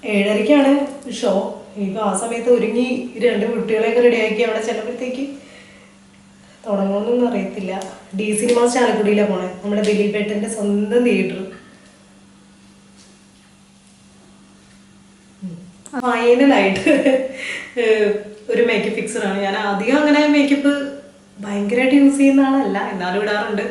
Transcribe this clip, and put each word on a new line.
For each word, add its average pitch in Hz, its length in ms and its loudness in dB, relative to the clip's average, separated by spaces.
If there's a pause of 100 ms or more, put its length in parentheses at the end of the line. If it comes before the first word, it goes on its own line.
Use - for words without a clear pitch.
ഏഴരയ്ക്കാണ് 240 680 2 (480)
ഷോ. 214 120 0 (440)
ഇനിയിപ്പോ 202 340 -6
ആ - 20 -2 (100)
സമയത്ത് 233 360 -4
ഒരുങ്ങി 220 300 0 (380)
രണ്ട് 214 260 2
കുട്ടികളെയൊക്കെ 226 540 0
റെഡിയാക്കി 220 380 2
അവിടെ 220 240 -2
ചെല്ലുമ്പോഴത്തേക്ക് 247 560 -6 (1400)
തുടങ്ങുമെന്നൊന്നും 208 640 0
അറിയത്തില്ല. 190 440 -6 (440)
ഡി 214 100 -2 (120)
സിനിമാസ് 240 360 2
ചാലക്കുടിയിലാ 208 560 2
പോണേ, 180 180 -4 (120)
നമ്മുടെ 208 280 -2
ദിലീപേട്ടൻ്റെ 208 680 -2
സ്വന്തം 208 520 0
തിയേറ്റർ. 190 320 0 (4000)
ഉം. 170 140 -12 (480)
ഫൈനലായിട്ട്, 247 840 4 (960)
ഏഹ്, 214 260 4 (420)
ഒരു 226 180 2
മേക്കപ്പ് 208 300 -2
ഫിക്സറാണ്. 202 460 -4
ഞാൻ 196 120 -2 (160)
അധികം 226 280 0
അങ്ങനെ 294 200 4 (160)
മേക്കപ്പ് 277 360 2 (720)
ഭയങ്കരമായിട്ട് 208 560 0
യൂസ് 277 180 6
ചെയ്യുന്ന 269 280 6
ആളല്ല, 196 300 0 (160)
എന്നാലും 185 320 -4
ഇടാറുണ്ട്. 208 460 -2